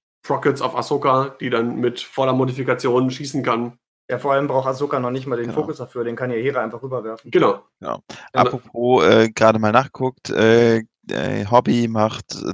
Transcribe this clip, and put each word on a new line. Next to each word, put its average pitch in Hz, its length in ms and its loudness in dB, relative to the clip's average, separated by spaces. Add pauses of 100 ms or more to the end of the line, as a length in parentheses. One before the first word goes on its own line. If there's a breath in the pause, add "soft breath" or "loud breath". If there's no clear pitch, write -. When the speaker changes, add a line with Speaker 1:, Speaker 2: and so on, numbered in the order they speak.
(260)
Speaker 1:
Prockets 135 360 -2
auf 127 120 -4
Ahsoka, 135 680 -2
die 127 80 -6
dann 117 320 -2
mit 123 180 -2
voller 131 340 -2
Modifikation 127 800 0
schießen 135 320 -6
kann. 120 340 -2 (320)
Speaker 2:
Ja, 127 80 -4
vor 139 140 -2
allem 139 160 0
braucht 131 200 0
Ahsoka 139 340 -2
noch 123 100 -2
nicht 131 160 -8
mal 127 80 -4
den 120 120 -4
Speaker 3:
Genau. 113 120 -6
Speaker 2:
Fokus 147 180 -4
dafür, 120 280 -8
den 117 100 -6
kann 127 160 -6
ja 117 60 -4
Hera 127 260 -2
einfach 113 180 -10
rüberwerfen. 117 480 -10
Speaker 1:
Genau. 127 320 2 (200)
Speaker 3:
Genau. 55 260 -8
Speaker 1:
Genau. - 100 -18 (160 loud breath)
Speaker 3:
Apropos, 120 680 2
äh, 110 280 6
gerade 110 280 4
mal 107 140 0
nachguckt, 131 560 -2
äh, 113 540 4 (260)
äh, 104 420 -4
Hobby 120 380 2
macht, 110 480 -2 (160)